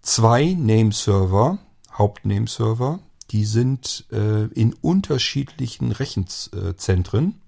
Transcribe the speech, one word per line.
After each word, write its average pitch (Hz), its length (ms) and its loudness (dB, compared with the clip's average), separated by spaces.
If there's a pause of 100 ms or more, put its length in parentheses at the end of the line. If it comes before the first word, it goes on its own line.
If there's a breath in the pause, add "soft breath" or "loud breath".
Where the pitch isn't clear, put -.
zwei 143 540 4
Nameserver, 110 1000 2 (340)
Hauptnameserver, 110 1080 -2 (320)
die 107 120 0
sind, 123 680 -2
äh, 107 340 0
in 113 260 2
unterschiedlichen 139 1160 -2
Rechenzentren 95 1600 -2